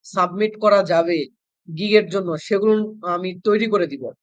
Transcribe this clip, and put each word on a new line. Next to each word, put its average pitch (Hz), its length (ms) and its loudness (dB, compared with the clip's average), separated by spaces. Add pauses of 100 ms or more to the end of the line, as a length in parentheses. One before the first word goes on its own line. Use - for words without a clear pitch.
সাবমিট 196 560 -2
করা 202 240 4
যাবে 170 340 2 (520)
গিগের 202 400 2
জন্য, 175 280 -4
সেগুলো 214 380 2 (320)
আমি 180 360 -4
তৈরি 214 220 2
করে 202 220 0
দিব। 139 160 -10 (180)